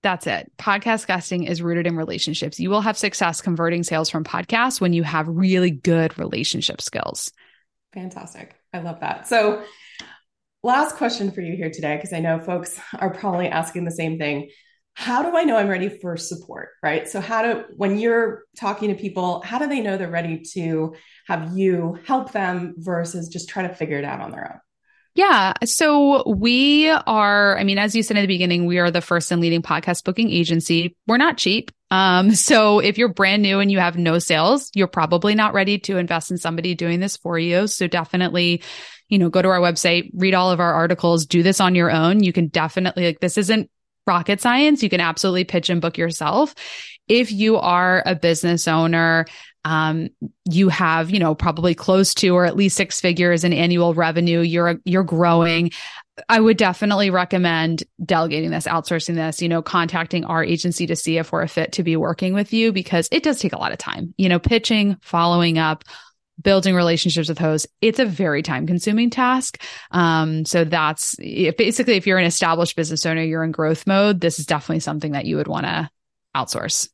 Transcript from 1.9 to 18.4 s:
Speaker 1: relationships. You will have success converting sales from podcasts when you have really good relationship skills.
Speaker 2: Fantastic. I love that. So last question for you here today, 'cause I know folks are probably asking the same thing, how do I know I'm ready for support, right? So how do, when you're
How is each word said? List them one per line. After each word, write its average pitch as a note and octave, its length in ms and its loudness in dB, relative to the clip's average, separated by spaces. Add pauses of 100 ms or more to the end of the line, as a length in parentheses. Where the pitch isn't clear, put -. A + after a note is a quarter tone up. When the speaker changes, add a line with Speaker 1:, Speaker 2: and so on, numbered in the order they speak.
Speaker 1:
relationships. D#3+ 640 -6
You F3+ 120 -4
will G#3 100 0
have G#3+ 160 -2
success F#3+ 460 -2
converting E3+ 400 -2
sales D#3+ 260 -2
from D#3+ 160 -6
podcasts A#3 560 -2
when F3 140 2
you E3+ 80 0
have D#3 260 -4
really F3+ 420 2
good D#3+ 480 0
relationship - 640 -6
skills. - 500 -8 (640)
Speaker 2:
Fantastic. - 600 -16 (180)
I F3+ 60 -12
love E3 220 -12
that. - 280 -8
So G#3 340 2 (1000)
last C4+ 340 0
question A3+ 360 -4
for F#3 100 -10
you E3+ 120 -8
here E3 160 -6
today, D3+ 280 -6
'cause F#3 160 -12
I E3 60 -6
know E3 200 -2
folks F3 400 -8 (140)
are F#3+ 180 -4
probably F3+ 360 -4
asking E3 360 -6
the E3+ 60 -6
same E3 260 -6
thing, D3 320 -6 (460)
how B3 280 -4
do F4 140 -2
I E4 80 2
know B3+ 120 2
I'm G3+ 120 2
ready F#3+ 200 -2
for F3 280 -10
support, - 540 -14 (120)
right? D#3 260 -2
So G3 120 -8
how A3+ 220 -4
do, A#3 220 -2 (120)
when G3+ 220 -2
you're A#3 440 0 (160)